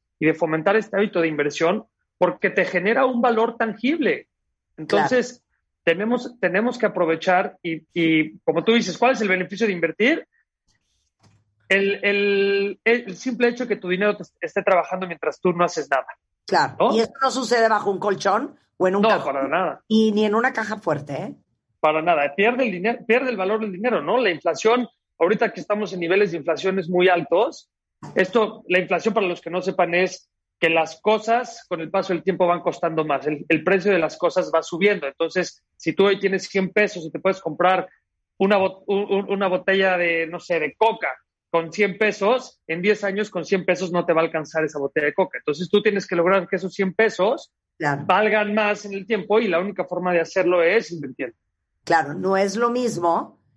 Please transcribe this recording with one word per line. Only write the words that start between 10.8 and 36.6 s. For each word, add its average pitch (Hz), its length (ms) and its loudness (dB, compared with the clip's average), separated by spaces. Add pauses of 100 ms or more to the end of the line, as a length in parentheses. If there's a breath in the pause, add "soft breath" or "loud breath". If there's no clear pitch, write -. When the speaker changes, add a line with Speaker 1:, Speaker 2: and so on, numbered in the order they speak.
Speaker 1:
El, 196 360 2
el, 202 800 0
el 233 340 0
simple 240 320 0
hecho 240 180 -6
que 214 80 -2
tu 185 140 -10
dinero 196 260 0
te 180 80 -14 (160)
esté 175 240 -4
trabajando 185 440 2
mientras 156 320 -6
tú 180 140 0
no 175 100 2
haces 156 260 -2
nada. 131 180 0 (380)
Speaker 2:
Claro. 147 340 0
Speaker 1:
¿No? 208 160 4
Speaker 2:
Y 226 60 2
eso 220 200 -2
no 269 100 2
sucede 233 380 2
bajo 202 220 0
un 185 80 -4
colchón 202 560 0 (220 soft breath)
o 185 100 2
en 185 80 2
un 202 60 2
Speaker 1:
No, 220 80 4
Speaker 2:
cajón 143 240 0
Speaker 1:
para 135 140 -2
nada. 165 400 -2
Speaker 2:
y 220 260 4
ni 214 120 2
en 208 100 0
una 240 180 0
caja 214 240 -6
fuerte, 151 360 -4
¿eh? 190 220 -8 (440)
Speaker 1:
Para 156 220 2
nada. 156 340 2
Pierde 240 300 2
el 220 60 -4
dinero, 208 340 -4
pierde 254 240 2
el 233 80 -4
valor 196 220 -2
del 214 120 -6
dinero, 196 300 -2
¿no? 175 160 0
La 226 140 2
inflación, 214 560 0 (320)
ahorita 202 340 2
que 180 80 -12
estamos 208 320 -4
en 185 60 -8
niveles 180 320 2
de 170 60 -6
inflaciones 170 520 -2
muy 180 180 4
altos, 180 640 0 (460)
esto, - 520 0
la 180 120 2
inflación, 180 340 -2
para 202 140 0
los 175 120 -4
que - 100 -12
no 180 120 -4
sepan, 175 320 -2
es 180 360 -2 (300)
que 165 100 2
las 160 320 0
cosas 226 680 0
con 170 120 -4
el 160 80 -10
paso 190 240 -2
del 160 80 -2
tiempo 180 260 0
van 175 140 2
costando 160 440 -2
más. 139 200 -2
El, 151 240 -4
el 156 140 2
precio 190 280 2
de 185 80 4
las 156 180 -2
cosas 165 360 0
va 165 80 4
subiendo. 170 460 0
Entonces, 165 560 -4 (120)
si - 180 -4
tú 196 120 4
hoy 196 140 2
tienes 190 280 -2
cien 190 220 -2